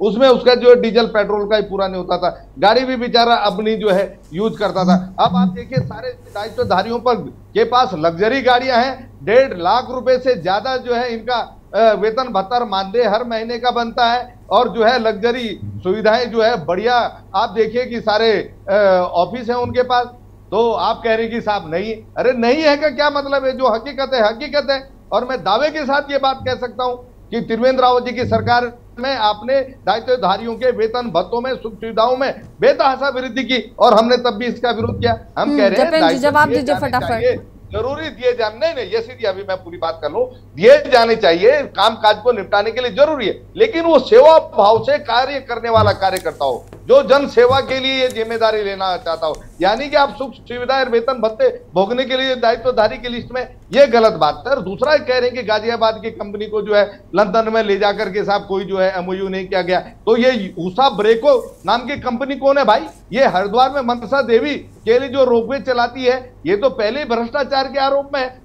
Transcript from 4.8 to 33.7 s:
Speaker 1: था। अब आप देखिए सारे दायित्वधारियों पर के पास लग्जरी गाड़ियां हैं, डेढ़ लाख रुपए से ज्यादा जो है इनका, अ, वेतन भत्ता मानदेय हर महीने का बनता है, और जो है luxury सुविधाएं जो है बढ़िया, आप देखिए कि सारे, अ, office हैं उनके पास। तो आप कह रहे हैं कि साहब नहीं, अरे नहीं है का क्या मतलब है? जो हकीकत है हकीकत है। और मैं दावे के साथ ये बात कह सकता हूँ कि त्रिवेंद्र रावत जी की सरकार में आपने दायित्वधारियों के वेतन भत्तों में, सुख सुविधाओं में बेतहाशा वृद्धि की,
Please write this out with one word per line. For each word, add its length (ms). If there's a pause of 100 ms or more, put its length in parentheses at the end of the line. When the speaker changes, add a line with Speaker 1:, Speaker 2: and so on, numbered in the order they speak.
Speaker 1:
था। 360
अब 160
आप 120
देखिए 360
सारे 240
दायित्वधारियों 880
पर 160 (400)
के 100
पास 300
लग्जरी 480
गाड़ियां 420
हैं, 380
डेढ़ 360
लाख 320
रुपए 280
से 240
ज्यादा 340
जो 180
है 180
इनका, 480 (140)
अ, 180
वेतन 400
भत्ता 320
मानदेय 400
हर 200
महीने 340
का 120
बनता 420
है, 220 (160)
और 180
जो 160
है 140
luxury 680
सुविधाएं 680
जो 120
है 220
बढ़िया, 580 (120)
आप 160
देखिए 360
कि 140
सारे, 540 (140)
अ, 60 (380)
office 360
हैं 80
उनके 260
पास। 260 (360)
तो 280
आप 320
कह 100
रहे 120
हैं 80
कि 60
साहब 340
नहीं, 200 (220)
अरे 160
नहीं 300
है 140
का 120
क्या 220
मतलब 340
है? 140
जो 100
हकीकत 460
है 120
हकीकत 440
है। 180 (240)
और 160
मैं 160
दावे 260
के 140
साथ 260
ये 80
बात 280
कह 80
सकता 300
हूँ 460
कि 100
त्रिवेंद्र 420
रावत 220
जी 80
की 120
सरकार 480 (260)
में 180
आपने 440
दायित्वधारियों 920
के 160
वेतन 400
भत्तों 300
में, 140
सुख 200
सुविधाओं 420
में 240 (200)
बेतहाशा 480
वृद्धि 360
की, 340